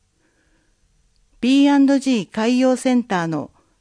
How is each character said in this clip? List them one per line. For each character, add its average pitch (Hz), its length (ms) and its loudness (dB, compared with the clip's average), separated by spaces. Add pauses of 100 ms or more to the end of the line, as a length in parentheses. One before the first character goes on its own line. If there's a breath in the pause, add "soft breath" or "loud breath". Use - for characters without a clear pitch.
(1400)
ビ 269 220 2
ー 285 100 4
ア 285 40 4
ン 277 60 4
ド 277 140 2
ジ 262 120 -4 (100)
ー 165 100 -12
海 240 300 -2
洋 254 160 2
セ 254 180 -2
ン 240 100 0
タ 175 200 -4
ー - 20 -4
の 156 240 -8 (300)